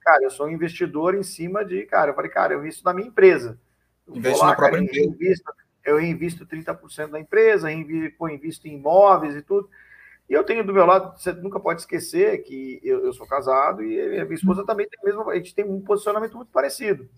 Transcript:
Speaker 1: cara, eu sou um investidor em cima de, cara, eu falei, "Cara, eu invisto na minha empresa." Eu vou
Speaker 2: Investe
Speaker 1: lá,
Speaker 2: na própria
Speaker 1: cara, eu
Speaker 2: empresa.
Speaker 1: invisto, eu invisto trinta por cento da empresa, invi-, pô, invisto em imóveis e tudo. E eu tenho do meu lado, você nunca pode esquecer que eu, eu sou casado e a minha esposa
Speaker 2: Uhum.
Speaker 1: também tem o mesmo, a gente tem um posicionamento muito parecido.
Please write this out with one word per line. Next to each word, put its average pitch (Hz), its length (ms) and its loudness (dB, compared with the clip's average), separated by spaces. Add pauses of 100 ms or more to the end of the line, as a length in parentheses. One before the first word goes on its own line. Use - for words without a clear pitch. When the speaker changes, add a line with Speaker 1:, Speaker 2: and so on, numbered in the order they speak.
Speaker 1:
cara, 147 220 6
eu 131 80 0
sou 147 160 -6
um - 20 -4
investidor 165 640 -2
em 196 100 -2
cima 185 400 -8
de, 190 220 -6
cara, 151 260 0
eu 127 40 -6
falei, - 160 -6
"Cara, - 220 0
eu 143 80 -4
invisto 151 220 -14
na 180 100 -2
minha 202 140 -6
empresa." 165 520 4 (480)
Eu - 60 -20
vou - 40 -12
Speaker 2:
Investe - 240 2
Speaker 1:
lá, 175 60 8
Speaker 2:
na 190 80 6
própria - 240 4
Speaker 1:
cara, - 180 -2
eu - 60 2
Speaker 2:
empresa. - 120 -2
Speaker 1:
invisto, 180 380 -2 (300)
eu 147 160 2
invisto 170 460 -6
trinta 160 300 -10
por - 160 -20
cento 151 200 -12
da 151 80 -10
empresa, 196 520 2
invi-, 160 400 -6
pô, 165 180 -8
invisto 151 380 -12
em 151 80 -14
imóveis 156 600 6
e 147 60 -12
tudo. 196 260 -2 (640)
E - 40 0
eu 151 100 4
tenho 220 200 -2
do 196 100 -4
meu 190 120 6
lado, 185 340 2
você 180 140 -6
nunca 190 260 -10
pode 165 220 -4
esquecer 190 600 -2
que 135 400 -14
eu, 127 200 -2
eu 127 80 -2
sou 117 160 -16
casado 139 560 0
e 110 160 -4
a - 240 -4
minha 160 120 -8
esposa 190 260 0
Speaker 2:
Uhum. 202 60 -8
Speaker 1:
também 208 200 -2
tem - 140 -20
o - 40 -6
mesmo, 208 240 -4
a - 60 -4
gente 180 200 -8
tem 208 100 -2
um 196 160 -6
posicionamento 208 560 -2
muito 240 140 -20
parecido. 214 640 -2